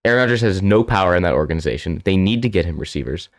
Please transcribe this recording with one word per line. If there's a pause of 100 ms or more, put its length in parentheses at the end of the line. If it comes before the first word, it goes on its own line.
Aaron
Rodgers
has
no
power
in
that
organization.
They
need
to
get
him
receivers.